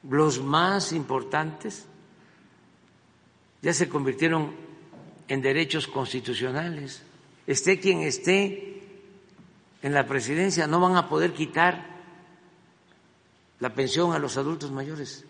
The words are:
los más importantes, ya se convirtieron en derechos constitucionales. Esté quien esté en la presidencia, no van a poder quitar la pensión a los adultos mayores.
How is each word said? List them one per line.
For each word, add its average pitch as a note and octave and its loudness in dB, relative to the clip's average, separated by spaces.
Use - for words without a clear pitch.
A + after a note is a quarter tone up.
los C#3 2
más E3+ 2
importantes, C#3+ -4
ya D#3+ 2
se D3+ 2
convirtieron D3+ 0
en C3+ -2
derechos C#3+ 0
constitucionales. C3 -6
Esté E3+ 2
quien F#3 4
esté F#3 0
en C#3 -2
la C#3 4
presidencia, D3+ 0
no D#3+ 2
van F#3 4
a F3 2
poder D#3+ 2
quitar E3+ 0
la A#2+ -4
pensión D3 2
a D#3+ 0
los C3+ -2
adultos D3 -4
mayores. C#3 -10